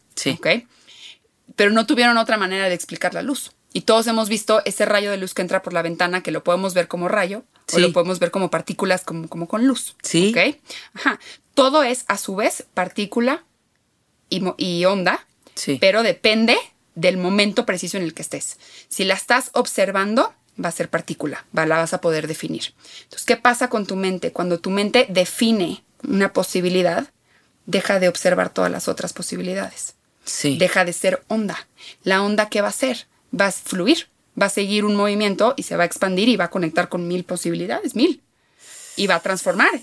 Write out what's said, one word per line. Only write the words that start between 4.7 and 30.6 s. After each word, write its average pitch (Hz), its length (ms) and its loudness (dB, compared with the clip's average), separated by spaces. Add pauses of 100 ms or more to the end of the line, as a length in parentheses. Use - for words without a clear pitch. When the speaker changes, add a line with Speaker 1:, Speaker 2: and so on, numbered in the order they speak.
Speaker 2:
rayo 208 240 0
de 202 80 -2
luz 185 160 -8
que 196 80 -2
entra 185 200 -2
por 180 100 -10
la 170 100 0
ventana, 175 400 0
que - 80 -6
lo 156 120 -4
podemos 180 320 0
ver 170 140 0
como 180 200 -4
rayo, 202 360 -2 (220)
Speaker 1:
Sí. - 100 -2
Speaker 2:
o - 40 4
lo 175 120 4
podemos 175 260 0
ver 170 120 0
como 190 200 -2
partículas, 185 540 -2
como, 165 240 -8
como 165 180 -8
con 226 200 0
luz. - 360 0
Speaker 1:
Sí. - 320 2
Speaker 2:
¿Ok? 233 220 2 (380)
Ajá. - 260 -2 (340)
Todo 277 280 6
es, 254 260 -2
a 202 100 0
su - 180 -6
vez, 247 280 -2 (100)
partícula 226 680 -2 (840)
y 180 120 -2
mo-, - 180 -2
y 175 260 -2
onda, 190 420 2 (280)
Speaker 1:
Sí. 139 260 -4
Speaker 2:
pero 202 220 4
depende 220 540 2 (380)
del 180 220 2
momento 196 500 0
preciso 185 300 -4
en 185 80 -2
el 160 100 -6
que - 80 -14
estés. - 340 -10 (320)
Si - 160 -2
la 190 100 2
estás 247 380 0
observando, 208 800 0 (300)
va 180 60 -2
a 165 40 -6
ser 165 160 -4
partícula, - 580 -6 (100)
va, 160 100 2
la 160 120 2
vas 165 160 0
a 175 60 -2
poder 156 260 0
definir. - 480 -8 (300)
Entonces, - 220 -12
¿qué 226 100 6
pasa 247 320 2
con 214 180 -2
tu 190 100 -4
mente? 185 360 -2
Cuando 175 280 -2
tu 190 100 -6
mente 208 380 2
define 185 760 0 (220)
una 196 260 2
posibilidad, 180 760 0 (580)
deja 196 340 0
de 180 80 4
observar 180 440 0
todas 180 180 0
las - 180 -4
otras 180 240 -4
posibilidades. 185 840 -8 (300)
Speaker 1:
Sí. - 340 -2
Speaker 2:
Deja 185 260 4